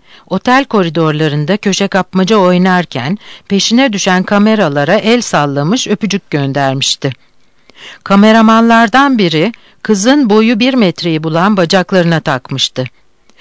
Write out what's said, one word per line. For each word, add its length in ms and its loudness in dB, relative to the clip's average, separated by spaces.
otel 380 0
koridorlarında 920 -2
köşe 300 -2
kapmaca 500 -2
oynarken 800 0
peşine 460 0
düşen 300 0
kameralara 720 0
el 260 0
sallamış, 680 -2
öpücük 420 -4
göndermişti. 840 -4
Kameramanlardan 1120 4
biri 340 0
kızın 480 2
boyu 300 2
bir 140 0
metreyi 500 -2
bulan 340 0
bacaklarına 640 0
takmıştı. 640 -6